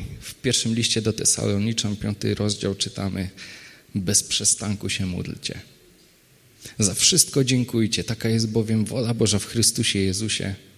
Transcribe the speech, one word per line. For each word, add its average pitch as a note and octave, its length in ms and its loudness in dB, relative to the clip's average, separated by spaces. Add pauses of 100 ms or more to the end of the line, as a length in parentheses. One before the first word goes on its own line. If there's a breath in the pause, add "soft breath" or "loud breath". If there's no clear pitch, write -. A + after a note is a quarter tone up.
(200)
w - 140 -12
pierwszym A#2 400 0
liście A2+ 280 0
do G#2+ 100 2
Tesaloniczan, G#2 840 0
piąty G#2 380 -2
rozdział, G2+ 400 0
czytamy: F#2+ 560 -4 (640 loud breath)
"Bez G2 280 2
przestanku G2+ 640 -2
się G2 180 -2
módlcie. - 540 -6 (1160 loud breath)
Za G2 160 2
wszystko - 500 4
dziękujcie, A#2+ 600 2
taka A2+ 240 -2
jest A2+ 200 2
bowiem A2 360 2
wola A#2 300 0
Boża A2 240 4
w - 80 -2
Chrystusie - 520 2
Jezusie G2 560 0 (240)